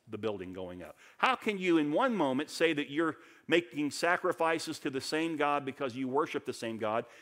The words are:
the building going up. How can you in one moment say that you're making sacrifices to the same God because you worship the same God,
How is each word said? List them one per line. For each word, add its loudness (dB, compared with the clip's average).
the -8
building -4
going -10
up. -16
How 4
can -4
you 4
in 2
one 2
moment 0
say 2
that -2
you're 0
making 2
sacrifices 0
to -2
the -4
same -2
God 2
because -4
you -4
worship 0
the -6
same -6
God, 0